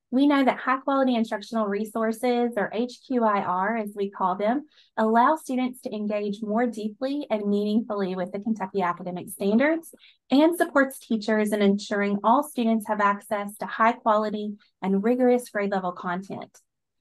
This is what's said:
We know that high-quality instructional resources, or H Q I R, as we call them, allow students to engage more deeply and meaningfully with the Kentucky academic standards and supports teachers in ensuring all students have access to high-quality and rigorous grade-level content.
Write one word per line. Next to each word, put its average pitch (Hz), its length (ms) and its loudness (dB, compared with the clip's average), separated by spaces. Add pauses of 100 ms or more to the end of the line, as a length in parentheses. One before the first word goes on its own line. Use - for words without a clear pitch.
(120)
We 269 160 4
know 277 160 4
that 226 140 2
high-quality 269 580 0
instructional 220 520 -2
resources, 226 920 -2
or 196 160 0
H 240 340 -4
Q 247 160 0
I 208 200 2
R, 190 340 0
as 208 180 -6
we 202 140 -2
call 185 260 -2
them, 220 300 0 (320)
allow 233 400 4
students 254 460 -4
to 214 120 -10
engage 208 460 -4
more 220 260 0
deeply 262 640 -6
and 214 180 -2
meaningfully 208 680 0
with 185 200 -4
the 208 80 -8
Kentucky 196 400 -4
academic 175 480 -4
standards 277 680 0 (340)
and 311 280 6
supports 277 420 0
teachers 214 540 0
in 208 80 0
ensuring 202 640 2
all 254 180 4
students 226 460 -2
have 208 100 -2
access 202 600 -2
to 220 60 -6
high-quality 214 920 0 (240)
and 196 200 0
rigorous 247 460 2
grade-level 196 460 -2
content. 190 680 -8 (420)